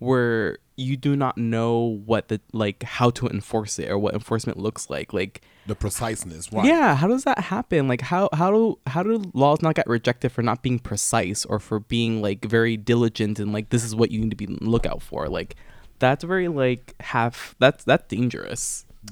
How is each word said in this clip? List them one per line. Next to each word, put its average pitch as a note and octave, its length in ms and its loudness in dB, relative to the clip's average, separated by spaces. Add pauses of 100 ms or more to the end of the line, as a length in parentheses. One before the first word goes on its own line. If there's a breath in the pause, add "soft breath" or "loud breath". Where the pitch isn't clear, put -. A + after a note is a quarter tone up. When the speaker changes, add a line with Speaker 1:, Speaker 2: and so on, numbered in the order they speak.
Speaker 1:
where A#2 580 2 (180)
you C3 200 -2
do C#3+ 200 0
not C3+ 220 -2
know A#2 640 0
what A2 220 0
the, G#2+ 140 -2 (120)
like, G#2+ 300 -2
how A#2+ 280 2
to B2 180 -4
enforce G#2 500 -4
it - 100 -6
or G2+ 100 0
what G#2 160 0
enforcement - 440 -4
looks G#2+ 320 -6
like? - 220 -8
Like, G2 300 -4 (240 soft breath)
Speaker 2:
The G#2+ 80 -6
preciseness, G2+ 800 -6
why? G#2+ 140 0
Speaker 1:
Yeah, C#4+ 280 6
how D#3 140 2
does C4 160 2
that C4 160 0
happen? F3 480 0
Like, B2 120 0
how, F3+ 320 0
how F3 200 2
do, A3 340 2
how D3 160 -2
do A3 180 0 (140)
laws C#3+ 260 4
not D#3+ 140 2
get - 140 0
rejected A#2+ 420 0
for A#2+ 120 -4
not A#2+ 200 0
being B2 160 0
precise G#2 640 -2
or G#2+ 140 -2
for G#2+ 220 -4
being, A2+ 420 0
like, G2+ 220 -2
very A2+ 320 2
diligent A2 640 2
and, G#2 120 -2
like, G#2+ 180 -4
this A#2+ 140 2
is A2 100 -6
what A2+ 180 2
you G#2+ 80 -2
need A2 100 0
to G#2 60 -4
be G#2 100 -8
look - 400 0
out - 160 -6
for? D2 260 -6
Like, E2+ 280 -6 (420 soft breath)
that's C3 240 2
very, F3+ 240 0
like, C3 540 0
half, - 580 -4
that's, C3+ 240 6
that's C3+ 240 2
dangerous. - 800 -4 (260)